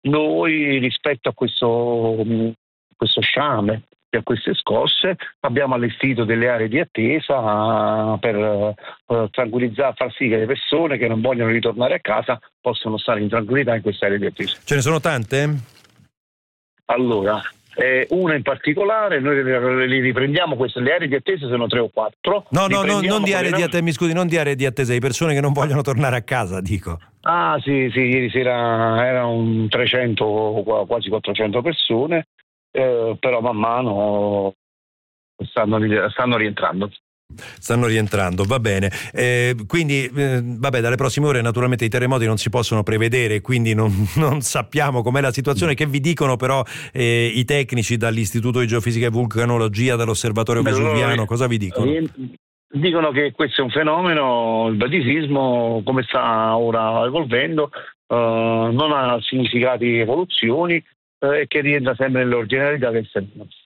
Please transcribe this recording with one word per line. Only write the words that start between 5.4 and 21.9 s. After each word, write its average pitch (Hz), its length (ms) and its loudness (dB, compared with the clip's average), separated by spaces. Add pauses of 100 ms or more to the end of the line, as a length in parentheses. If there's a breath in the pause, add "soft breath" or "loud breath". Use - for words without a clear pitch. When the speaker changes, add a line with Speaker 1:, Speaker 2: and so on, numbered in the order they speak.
Speaker 1:
abbiamo 131 340 0
allestito 120 480 0
delle 113 260 2
aree 113 200 0
di 131 100 0
attesa, 110 1300 0
eh, 104 60 -2
per, 110 160 0
eh, 107 960 -2
tranquillizzare, 123 640 0
far 127 180 -4
sì 127 160 -2
che 110 80 2
le 110 80 2
persone 143 520 0
che 120 100 -2
non 110 140 0
vogliono 117 300 0
ritornare 117 440 0
a 165 40 -4
casa 113 400 -2 (220 loud breath)
possano 110 360 -4
stare 107 240 -2
in 101 80 -2
tranquillità 117 460 0
in 110 60 -4
queste 104 240 -2
aree 101 140 0
di 98 60 -2
attesa. - 380 -6
Speaker 2:
Ce 147 120 -2
ne 139 60 0
sono 151 180 0
tante? 139 500 0 (1400)
Speaker 1:
Allora, 107 560 0 (340)
eh, 131 340 0
una 170 240 0
in 143 80 -2
particolare, 185 760 0
noi 139 240 0
le, 127 420 0
le 131 140 0
riprendiamo 139 560 0
queste, 123 240 -4
le 131 160 2
aree 170 120 -2
di 135 80 -2
attesa 139 320 -2
sono 120 200 0
tre 123 120 -2
o 113 100 0
quattro. 170 600 -2